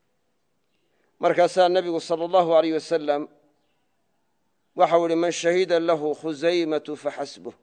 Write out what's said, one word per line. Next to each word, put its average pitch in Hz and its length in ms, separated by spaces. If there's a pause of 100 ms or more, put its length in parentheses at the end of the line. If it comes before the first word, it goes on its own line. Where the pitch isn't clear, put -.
(1200)
Markaasaa 175 480
nebigu, 175 320
sala 165 240
allahu 175 280
alayh 160 220
wasalam, 147 480 (1500)
waxau 170 300
idhi, 165 100
"Man 170 160
shahida 170 480
lahu 156 340
Khuzaymatu 156 840
faxasbuh." 127 680